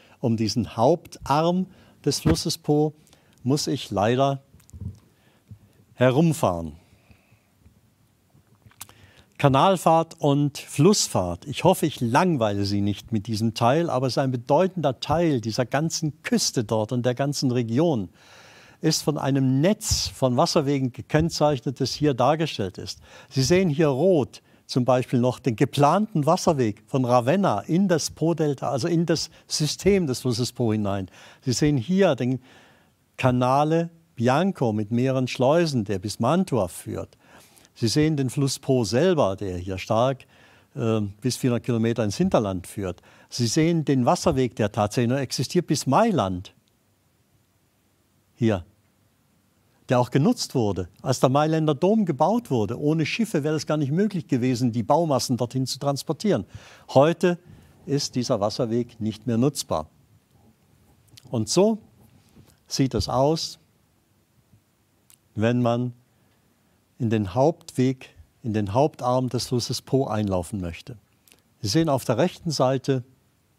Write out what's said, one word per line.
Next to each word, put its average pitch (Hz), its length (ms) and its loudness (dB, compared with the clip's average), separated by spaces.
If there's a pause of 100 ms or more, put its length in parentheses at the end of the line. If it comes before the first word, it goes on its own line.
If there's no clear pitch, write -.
(200)
um 117 180 0
diesen 110 400 -2
Hauptarm 165 920 0 (380)
des 143 160 -2
Flusses 160 360 0
Po 147 360 0 (500)
muss 135 240 0
ich 151 240 -6
leider 123 500 0 (1500)
herumfahren. 120 800 0 (2500)
Kanalfahrt 165 840 2
und 147 380 0
Flussfahrt. 110 880 0
Ich - 180 -2
hoffe, 175 200 4
ich - 140 -4
langweile 117 640 0
Sie 101 160 -2
nicht 101 320 -4
mit 107 160 -4
diesem 113 280 -4
Teil, 147 340 2
aber 127 180 -2
es 120 60 -4
ist 151 60 -2
ein 135 120 0
bedeutender 147 680 0
Teil 151 400 0
dieser 113 240 -2
ganzen 156 560 -4
Küste - 420 -2
dort 110 300 -2
und 123 120 -2
der 127 100 0
ganzen 139 360 -2
Region, 120 560 0 (720)
ist 160 220 0
von 151 160 -2
einem 135 420 0
Netz - 480 0
von 127 300 0
Wasserwegen 139 560 0
gekennzeichnet, 151 880 -2
das 127 100 -2
hier 143 220 0
dargestellt 127 640 0
ist. - 240 -14 (280)
Sie 131 140 -2
sehen 180 240 4
hier 151 200 2
rot 143 540 2 (240)
zum 127 200 -2
Beispiel 127 340 2
noch 123 200 0
den 117 180 -2
geplanten 151 680 2
Wasserweg 147 640 0
von 131 160 0
Ravenna 123 560 2
in 180 300 0
das 165 220 0
Po-Delta, 156 580 -2
also 135 180 -2
in 170 180 0
das 156 240 -2 (160)
System 180 640 0
des 123 140 -4
Flusses 120 320 -2
Po 117 180 0
hinein. 101 400 -2 (300)
Sie 131 100 -2
sehen 147 240 2
hier 170 400 2
den 127 260 -2 (760)
Canale 139 720 2 (260)
Bianco 135 560 0
mit 107 180 -4
mehreren 127 380 0
Schleusen, 139 560 2
der 98 160 -4
bis 101 220 -8
Mantua 127 480 0
führt. - 480 -12 (580)
Sie 117 120 -2
sehen 151 280 2
den 135 140 -2
Fluss 139 300 -2
Po 127 240 0
selber, 120 520 2
der 92 220 -8
hier 95 220 -8
stark, 123 480 0 (480)
äh, 113 260 -2 (200)
bis 127 160 -2
vierhundert 120 280 -2
Kilometer 117 380 0
ins 104 140 -4
Hinterland 110 500 0
führt. 95 340 -8 (280)
Sie 120 180 -2
sehen 160 360 2
den 131 220 2
Wasserweg, 135 500 0
der 104 160 0
tatsächlich 113 380 0
noch 131 80 -2
existiert, 147 480 -4
bis - 220 -4
Mailand. 127 640 0 (1800)
Hier. 104 280 0 (1300)
Der 123 100 4
auch - 120 0
genutzt 175 420 0
wurde, 101 340 0 (140)
als 135 180 -2
der 139 100 6
Mailänder 151 440 2
Dom 196 320 0
gebaut 170 460 0
wurde. 113 280 0
Ohne 156 280 0
Schiffe 175 360 -2
wäre 156 120 -2
es 147 100 -6
gar 151 120 -2
nicht 139 140 -2
möglich 190 360 -2
gewesen, 127 440 0
die 117 120 -2
Baumassen 143 520 0
dorthin 127 300 -4
zu - 140 -8
transportieren. 143 640 -2 (480)
Heute 170 460 4 (480)
ist 143 260 -4
dieser 120 260 -2
Wasserweg 113 640 -2
nicht 107 240 -4
mehr 117 120 0
nutzbar. 113 520 -2 (1400)
Und 110 180 -2
so 208 300 2 (880)
sieht 131 260 -2
es 107 160 -2
aus, 143 480 0 (1800)
wenn 117 280 0
man 120 320 -2 (1040)
in 113 120 -2
den 104 240 -2
Hauptweg, 131 800 -2 (260)
in 113 120 -6
den 101 200 -2
Hauptarm 127 540 0
des 120 200 -6
Flusses 123 340 -4
Po 135 240 -2
einlaufen 98 560 -4
möchte. 87 360 -12 (640)
Sie 107 60 -4
sehen 160 220 2
auf 135 160 0
der 117 120 0
rechten 165 340 -2
Seite, 135 520 0 (560)